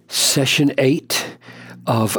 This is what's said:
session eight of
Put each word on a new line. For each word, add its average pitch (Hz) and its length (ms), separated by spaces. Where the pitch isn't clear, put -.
session 143 720
eight - 580
of 110 320